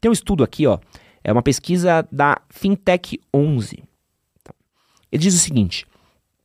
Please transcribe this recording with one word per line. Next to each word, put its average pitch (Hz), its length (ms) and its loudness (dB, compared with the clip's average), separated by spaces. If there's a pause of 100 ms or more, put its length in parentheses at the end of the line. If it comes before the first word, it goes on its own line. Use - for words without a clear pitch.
Tem 226 80 2
um - 20 4
estudo 190 300 0
aqui, 143 240 0
ó, 104 140 2 (420)
é 104 80 -2
uma 117 140 2
pesquisa 170 640 0
da 143 400 0
Fintech 190 720 -2 (120)
onze. 139 520 -2 (1300)
Ele 151 100 -2
diz 190 100 2
o 175 60 2
seguinte, 113 480 -2 (580)